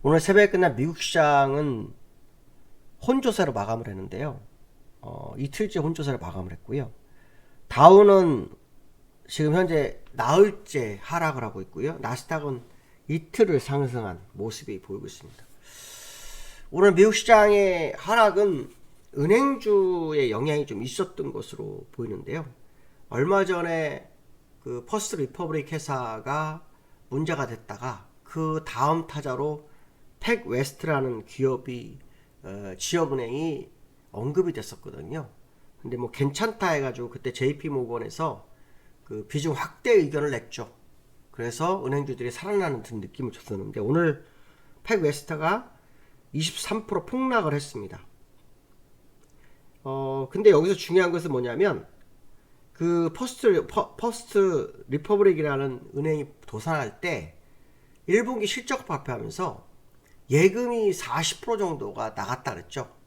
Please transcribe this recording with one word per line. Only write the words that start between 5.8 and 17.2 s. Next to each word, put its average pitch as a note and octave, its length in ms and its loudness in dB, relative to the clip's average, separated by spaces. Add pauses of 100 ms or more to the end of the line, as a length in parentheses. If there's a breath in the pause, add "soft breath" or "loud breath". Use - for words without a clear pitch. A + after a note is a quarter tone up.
혼조세로 D3 400 -2
마감을 F2+ 320 -10
했고요. B2 380 -8 (800 soft breath)
다우는 F#3 800 10 (760)
지금 D3+ 260 -2
현재 E3 500 0 (100)
나흘째 C3 880 2
하락을 D#3 420 -2
하고 G2+ 160 -8
있고요. A2+ 380 -6
나스닥은 C3+ 640 -6 (460 soft breath)
이틀을 E3 520 2
상승한 A#2+ 640 -4 (100)
모습이 G#2+ 480 -10
보이고 G2+ 240 -12
있습니다. - 400 -20 (1300 loud breath)
오늘 F#3 240 6
미국 G#3 180 10
시장의 G3+ 840 6